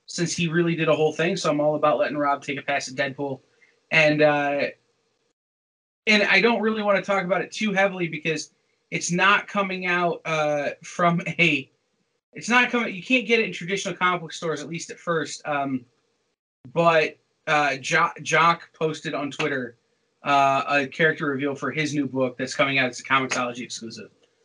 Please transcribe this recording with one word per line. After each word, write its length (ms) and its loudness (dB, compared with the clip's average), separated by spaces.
since 300 -4
he 140 -2
really 260 2
did 140 2
a 60 6
whole 180 2
thing, 240 0
so 120 -2
I'm 120 0
all 140 2
about 240 4
letting 180 0
Rob 260 -2
take 160 -8
a 20 -8
pass 280 -4
at 60 -12
Deadpool. 440 -6
And, 320 4
uh, 380 2
and 160 6
I 180 4
don't 200 4
really 200 0
wanna 220 2
talk 200 0
about 180 0
it 100 -8
too 200 -4
heavily 380 0
because 400 -6
it's 200 -6
not 360 4
coming 380 -2
out, 400 0
uh, 460 0
from 440 2
a, 440 0
it's 160 -10
not 220 2
coming, 240 -2
you 80 -12
can't 240 0
get 120 4
it 60 0
in 80 -6
traditional 420 -6
comic 260 0
book 120 -12
stores, 280 -6
at 60 -10
least 220 -10
at 100 -14
first. 480 -4
Um, 380 -4
but, 440 4
uh, 320 0
Jo-, 320 0
Jock 500 2
posted 400 -4
on 160 -4
Twitter, 480 -6
uh, 440 4
a 200 0
character 400 0
reveal 260 -2
for 180 -4
his 220 -4
new 140 0
book 300 -2
that's 180 -6
coming 240 2
out. 80 0
It's 140 -8
a 20 -18
Comixology 580 -2
exclusive. 480 -12